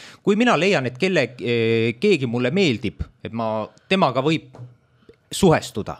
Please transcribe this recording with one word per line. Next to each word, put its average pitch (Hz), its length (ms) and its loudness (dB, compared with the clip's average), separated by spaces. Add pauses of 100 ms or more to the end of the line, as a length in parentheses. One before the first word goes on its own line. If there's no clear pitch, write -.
(220)
Kui 202 140 2
mina 240 240 2
leian, 170 260 0
et 120 140 -6
kelle-, 170 300 0 (100)
eh, 113 560 0
keegi 156 320 0
mulle 123 240 -2
meeldib, 135 480 0 (240)
et 113 80 -10
ma, 110 320 -4 (240)
temaga 147 320 2
võib 151 400 -4 (720)
suhestuda. 131 680 0